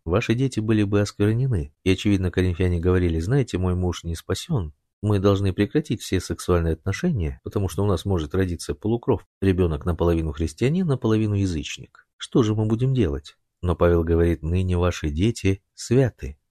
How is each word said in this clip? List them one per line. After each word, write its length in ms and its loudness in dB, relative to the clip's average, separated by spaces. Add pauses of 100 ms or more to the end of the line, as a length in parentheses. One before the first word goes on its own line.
ваши 300 0
дети 240 -2
были 240 2
бы 180 2
осквернены». 720 0 (100)
И, 60 0
очевидно, 400 2
коринфяне 500 0
говорили: 400 2
«Знаете, 380 0
мой 160 0
муж 300 -2
не 120 -6
спасен. 560 -4 (300)
Мы 180 2
должны 320 2
прекратить 500 -2
все 200 -2
сексуальные 540 0
отношения, 680 -4
потому 240 -4
что 160 -2
у 40 2
нас 180 0
может 300 -2
родиться 400 -2
полукровь, 500 -2 (160)
ребенок 420 0
наполовину 480 0
христианин, 560 -2
наполовину 460 0
язычник. 840 -4
Что 280 0
же 120 2
мы 100 0
будем 280 0
делать?» 420 -2 (280)
Но 120 0
Павел 280 4
говорит: 400 2
«Ныне 340 0
ваши 320 -2
дети 540 -2 (100)
святы». 640 -2 (140)